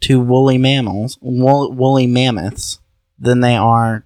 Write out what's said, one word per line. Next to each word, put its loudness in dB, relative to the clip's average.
to 2
woolly 2
mammals, -2
wool-, 0
woolly 0
mammoths, -4
than 0
they 2
are 0